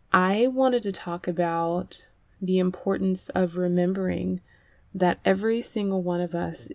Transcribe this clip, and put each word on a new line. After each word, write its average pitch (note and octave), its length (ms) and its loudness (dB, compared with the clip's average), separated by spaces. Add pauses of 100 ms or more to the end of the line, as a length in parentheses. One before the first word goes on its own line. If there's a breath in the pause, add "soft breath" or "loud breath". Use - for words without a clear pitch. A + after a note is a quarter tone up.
(100)
I G3 360 4
wanted B3+ 380 2
to G3+ 80 -2
talk F3+ 360 -6
about E3+ 760 -2 (380)
the F#3 180 2
importance F#3 760 0
of F3 240 0
remembering F3+ 840 0 (540 soft breath)
that F3+ 280 2
every G#3+ 380 2
single G3 420 -2
one F3 200 0
of E3+ 120 -4
us E3+ 400 -4